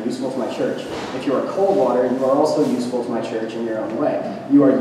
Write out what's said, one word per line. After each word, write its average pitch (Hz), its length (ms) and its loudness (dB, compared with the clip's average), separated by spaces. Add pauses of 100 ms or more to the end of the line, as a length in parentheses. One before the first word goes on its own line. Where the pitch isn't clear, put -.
useful 127 280 -4
to - 80 -6
my 107 140 -4
church. - 300 -4 (320)
If 127 120 -8
you - 80 0
are - 160 0
cold 196 260 2
water, 123 300 2
you 131 180 0
are 131 60 4
also 147 380 4
useful 120 360 -2
to - 60 -8
my 113 100 -2
church 113 320 -6
in 117 100 -6
your 110 140 -4
own 107 200 -6
way. - 220 0 (320)
You 147 120 8
are 131 180 6